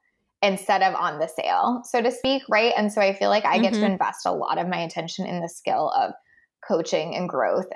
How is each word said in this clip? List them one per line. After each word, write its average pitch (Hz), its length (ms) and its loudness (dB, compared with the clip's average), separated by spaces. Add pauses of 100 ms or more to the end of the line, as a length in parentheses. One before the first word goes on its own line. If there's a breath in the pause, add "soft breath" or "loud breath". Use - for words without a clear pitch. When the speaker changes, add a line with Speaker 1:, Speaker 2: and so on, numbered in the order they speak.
(420)
Speaker 1:
instead 196 400 2
of 190 140 2
on 151 240 -2
the - 80 0
sale, - 560 0
so 247 180 0
to 233 80 2
speak, 262 400 0
right? 226 280 4
And 214 160 0
so 214 80 2
I 196 120 4
feel 202 160 0
like 214 140 4
I 190 160 2
get 202 140 2
to 214 80 0
Speaker 2:
Mm-hmm. 202 100 2
Speaker 1:
invest - 340 -4
a 185 60 2
lot 165 260 -2
of 175 120 -2
my 180 80 -2
attention 170 500 -6
in 175 140 -4
the 165 80 -6
skill - 400 -2
of - 240 0 (520 soft breath)
coaching 165 480 -2
and 180 140 -4
growth 123 480 0